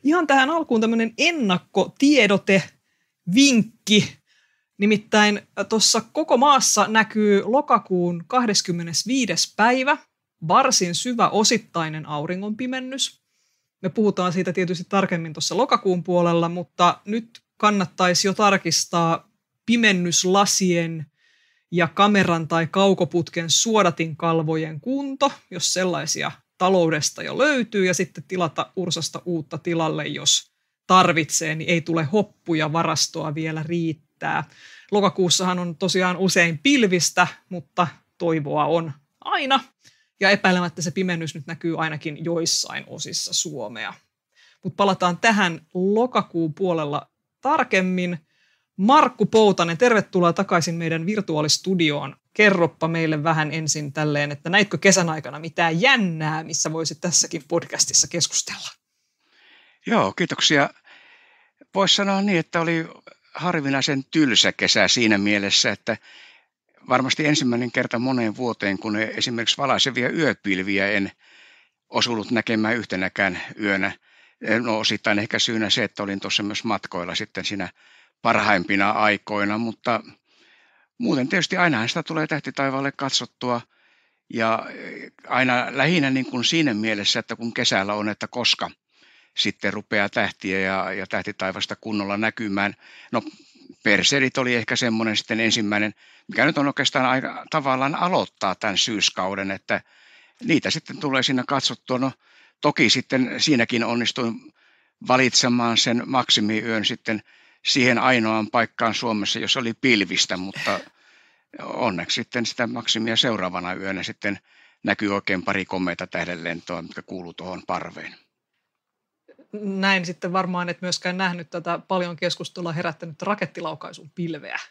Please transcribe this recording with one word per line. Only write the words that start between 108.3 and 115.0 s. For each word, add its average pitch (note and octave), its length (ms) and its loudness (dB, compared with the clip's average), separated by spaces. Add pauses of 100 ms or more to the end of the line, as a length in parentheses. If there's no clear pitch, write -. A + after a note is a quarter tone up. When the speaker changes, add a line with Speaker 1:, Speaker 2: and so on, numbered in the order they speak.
Speaker 2:
paikkaan A2+ 440 -2
Suomessa, G#2+ 440 -4
jossa A2 220 -2
oli A2+ 140 -6
pilvistä, F#2+ 640 0
mutta G2 440 -6 (840)
onneksi F2+ 520 -4
sitten A#2+ 320 -6
sitä - 200 -4
maksimia A2+ 500 -4
seuraavana F#2 580 -2
yönä F#2+ 280 -8
sitten G2+ 360 -8 (440)
näkyy G2+ 320 -2